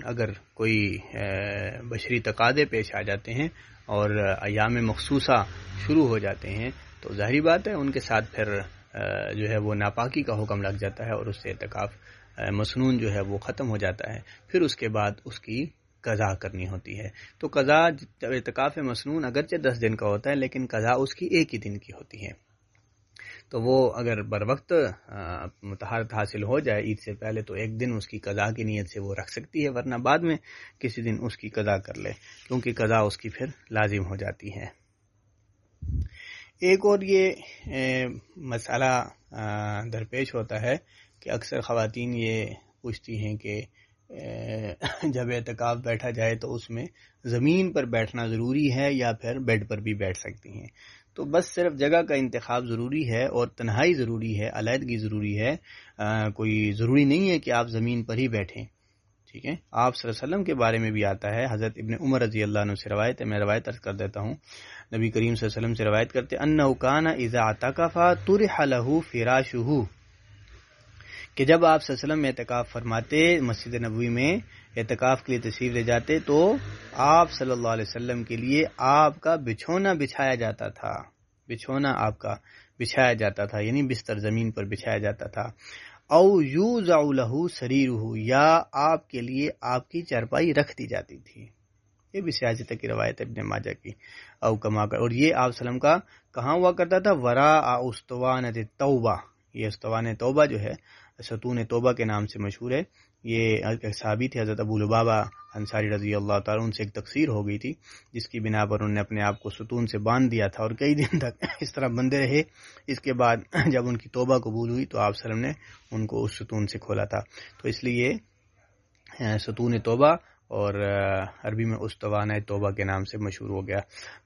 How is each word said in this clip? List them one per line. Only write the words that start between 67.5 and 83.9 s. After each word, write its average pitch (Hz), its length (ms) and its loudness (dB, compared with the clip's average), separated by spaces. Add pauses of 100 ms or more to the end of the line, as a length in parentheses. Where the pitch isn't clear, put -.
طرح 196 380 4
لہ 135 360 4 (120)
فراشہ"، 123 720 2 (1500)
کہ 135 100 2
جب 165 220 8
آپ 156 160 8
صلی 131 140 -4
اللہ 147 180 -2
علیہ 156 80 2
وسلم - 20 2
اعتکاف 123 480 -2
فرماتے، 120 680 2
مسجد 120 340 -2
نبوی 117 340 -2
میں 135 280 2 (400)
اعتکاف 127 460 2
کے 131 100 -4
لیے 120 180 -2
تشریف 123 220 -2
لے 120 100 0
جاتے، 120 360 2
تو 165 380 6 (360)
آپ 160 400 6
صلی 131 180 -2
اللہ 120 180 0
علیہ 110 200 0
وسلم 123 360 -4
کے 113 120 -6
لیے 135 280 2 (120)
آپ 147 440 6
کا 165 160 2
بچھونا 165 560 0
بچھایا 135 420 0
جاتا 110 340 -4
تھا، - 340 -6 (460)
بچھونا 131 480 -2
آپ 107 220 0
کا 107 160 -4 (440)
بچھایا 123 340 4
جاتا 104 320 0
تھا، 104 160 -4
یعنی 120 220 0
بستر 113 360 -2